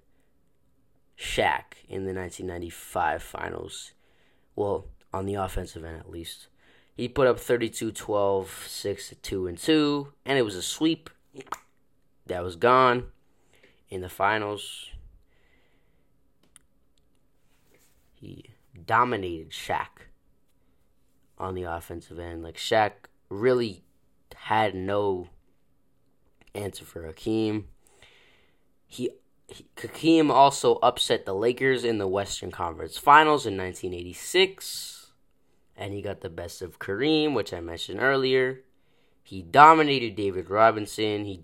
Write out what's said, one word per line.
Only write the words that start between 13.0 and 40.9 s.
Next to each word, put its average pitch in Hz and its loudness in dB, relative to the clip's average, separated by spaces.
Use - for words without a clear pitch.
in 95 -8
the 90 -10
finals. 104 -4
He - -20
dominated 104 2
Shaq - -8
on 92 -8
the 90 -6
offensive 85 -12
end. 82 -10
Like, 82 -14
Shaq 107 2
really 113 0
had 107 0
no 95 -2
answer 101 -8
for - -14
Hakeem. 107 -4
He, - -6
he, - -20
Hakeem 156 4
also 131 6
upset - 2
the 98 -4
Lakers 123 2
in 117 0
the 101 -2
Western 98 -4
Conference 82 -8
Finals 147 8
in 101 -2
nineteen 92 -8
eighty-six, - -4
and 98 -10
he 101 -8
got 95 -8
the 95 -10
best 87 -12
of 82 -14
Kareem, 151 0
which 104 -4
I 87 -8
mentioned 85 -10
earlier. 131 2
He 95 -14
dominated 139 8
David 92 -4
Robinson. 107 2